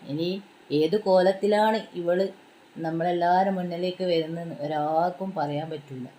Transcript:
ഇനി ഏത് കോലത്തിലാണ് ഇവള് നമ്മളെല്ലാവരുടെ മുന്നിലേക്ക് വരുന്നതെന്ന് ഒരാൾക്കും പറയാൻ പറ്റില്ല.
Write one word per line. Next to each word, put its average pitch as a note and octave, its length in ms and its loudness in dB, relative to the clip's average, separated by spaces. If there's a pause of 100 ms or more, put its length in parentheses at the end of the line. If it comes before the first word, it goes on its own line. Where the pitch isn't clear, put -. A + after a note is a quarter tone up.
(120)
ഇനി E3 180 -2 (480)
ഏത് D#3+ 180 2 (120)
കോലത്തിലാണ് G3+ 720 4 (200)
ഇവള് F3 260 2 (600)
നമ്മളെല്ലാവരുടെ F3 720 2
മുന്നിലേക്ക് F3+ 540 -4
വരുന്നതെന്ന് E3 520 -2
ഒരാൾക്കും D#3+ 760 -2
പറയാൻ D3 360 -4
പറ്റില്ല. C3 340 -12 (120)